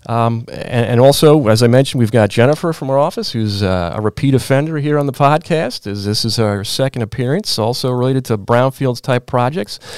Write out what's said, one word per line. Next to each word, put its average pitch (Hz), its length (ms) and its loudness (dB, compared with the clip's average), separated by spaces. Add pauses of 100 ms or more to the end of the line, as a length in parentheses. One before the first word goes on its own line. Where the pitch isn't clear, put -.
(120)
Um, 117 360 -2
and, 120 380 -4
and 120 160 2
also, 143 480 6
as 110 120 4
I 120 60 6
mentioned, 131 320 2
we've 110 140 2
got 107 160 4
Jennifer 147 420 2
from 143 180 -8
our 135 80 0
office, 170 360 -2
who's, 104 280 -2
uh, 92 320 0
a 104 80 -6
repeat 120 320 0
offender 139 440 0
here 147 200 -2
on 143 80 0
the 139 60 -2
podcast. 156 760 0
As 101 200 -6
this 104 180 -2
is 113 140 -2
her 104 260 0
second 131 380 -4
appearance, 131 580 -4
also 120 320 -2
related 127 340 0
to 113 120 -2
brownfields 123 640 0
type 123 260 -2
projects. 139 520 -4 (180)